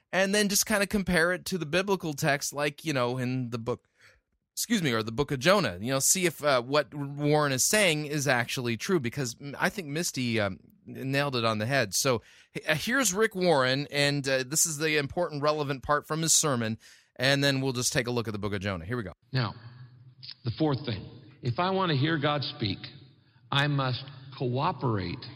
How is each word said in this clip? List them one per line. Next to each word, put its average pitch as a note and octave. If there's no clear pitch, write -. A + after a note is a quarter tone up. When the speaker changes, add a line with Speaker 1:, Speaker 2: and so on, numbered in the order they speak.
Speaker 1:
and F#3+
then G#3
just G3+
kinda G3+
compare F3+
it E3+
to F#3+
the D#3+
biblical F3+
text, C#3+
like, D3
you D#3
know, B2
in B2+
the A#2+
book, A2+
excuse G#3+
me, C#3
or A2+
the A2+
book C#3
of C#3
Jonah. D3
You A#2+
know, C3+
see F3+
if, D#3+
uh, C3+
what C#3
Warren D3
is B2+
saying E3
is C#3+
actually A#2+
true, F3+
because, A#2
mm, C#3
I E3
think F3+
Misty, C3
um, G2
nailed C3+
it A#2
on A2
the G#2+
head. B2
So, B2+
h-, -
uh, D#3
here's A3
Rick G#3+
Warren, C#3+
and, C#3+
uh, C3
this D3+
is D#3
the D3+
important, D3
relevant C#3+
part D3
from D#3
his D#3+
sermon, A#2
and C#3
then C#3
we'll C3
just A#2+
take B2+
a A#2+
look A#2
at -
the G#2+
book G2+
of G2+
Jonah. F#2
Here A#2
we A#2+
go. F2+
Speaker 2:
Now, A#2
the B2
fourth D3
thing, G2
if A#2+
I F3+
want F#3+
to C#3+
hear D#3+
God D3
speak, -
I C#3
must C3+
cooperate B2